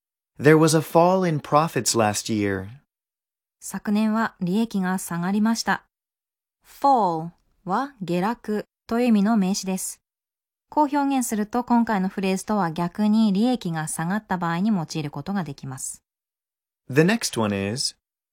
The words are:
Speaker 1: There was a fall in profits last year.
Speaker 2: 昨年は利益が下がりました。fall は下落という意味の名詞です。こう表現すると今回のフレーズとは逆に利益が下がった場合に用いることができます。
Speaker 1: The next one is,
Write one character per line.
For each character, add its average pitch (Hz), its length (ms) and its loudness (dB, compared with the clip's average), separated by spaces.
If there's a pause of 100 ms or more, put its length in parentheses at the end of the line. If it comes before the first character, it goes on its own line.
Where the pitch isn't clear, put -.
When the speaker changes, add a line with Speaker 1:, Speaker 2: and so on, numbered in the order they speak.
(400)
Speaker 1:
There 151 180 8
was 156 180 4
a 160 60 4
fall 180 480 4
in 156 100 -2
profits 147 580 0
last 107 360 0
year. 101 360 -2 (880)
Speaker 2:
昨 - 320 -8
年 214 220 2
は 220 260 -2
利 180 180 -2
益 226 220 -2
が 185 200 -2
下 170 200 -8
が 175 120 -2
り 208 100 0
ま 226 140 2
し - 80 -6
た。 - 200 -4 (840)
fall 180 680 0 (340)
は 254 360 -4
下 175 200 -2
落 214 440 -4 (220)
と 233 140 -2
い - 20 2
う - 40 2
意 240 40 4
味 208 120 4
の 220 120 2
名 190 180 2
詞 196 120 -6
で 190 120 -4
す。 - 220 -10 (720)
こ 302 160 2
う - 60 2
表 277 280 0
現 247 80 -2
す 226 80 -4
る 208 100 -2
と 240 180 -2
今 233 220 4
回 214 160 0
の 190 80 0
フ - 100 -8
レ 190 140 0
ー 190 40 0
ズ - 100 -12
と 214 100 0
は 175 140 0
逆 175 360 -2
に 214 240 4
利 196 140 2
益 240 260 -2
が 160 160 -4
下 165 200 -6
が 190 80 -2
っ 214 100 -6
た 185 140 -4
場 170 100 -2
合 170 120 -2
に 208 80 0
用 185 140 0
い 156 200 -6
る 143 80 -8
こ 143 100 -10
と - 100 -8
が 196 120 -2
で 139 100 -8
き - 140 -14
ま 131 100 -12
す。 - 240 -12 (880)
Speaker 1:
The 135 140 4
next 208 360 0
one 104 140 0
is, 101 420 -4 (380)